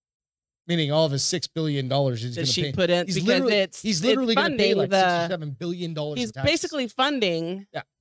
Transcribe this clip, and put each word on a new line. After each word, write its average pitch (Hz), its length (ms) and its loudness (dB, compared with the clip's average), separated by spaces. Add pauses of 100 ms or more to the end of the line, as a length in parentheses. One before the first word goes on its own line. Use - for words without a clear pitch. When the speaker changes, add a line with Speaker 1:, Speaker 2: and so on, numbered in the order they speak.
(680)
Speaker 1:
Meaning 165 240 2
all 160 140 4
of 147 60 0
his 135 120 -2
six - 240 -2
billion 147 420 -2
dollars 131 320 0
he's 120 140 -6
Speaker 2:
That 165 60 -6
Speaker 1:
gonna 135 100 0
Speaker 2:
she 175 120 0
Speaker 1:
pay. 147 80 -4
Speaker 2:
put 175 180 0
in 175 160 2
Speaker 1:
He's 185 100 -4
Speaker 2:
because 170 120 0
Speaker 1:
literally, 247 280 2
Speaker 2:
it's, 190 260 -2
Speaker 1:
he's 202 180 -2
Speaker 2:
it's 170 60 -2
Speaker 1:
literally 254 300 2
gonna 311 200 2
pay, 202 180 2
Speaker 2:
funding 196 40 2
Speaker 1:
like, 190 140 0
Speaker 2:
the 196 80 4 (200)
Speaker 1:
six 170 60 0
or 175 80 -4
seven 156 180 -6
billion 170 420 -6
dollars 151 260 -4
Speaker 2:
He's 240 100 -4
Speaker 1:
in 214 40 -12
taxes. 135 180 2
Speaker 2:
basically 311 360 -2
funding 196 840 -2
Speaker 1:
Yeah. 147 80 -8 (200)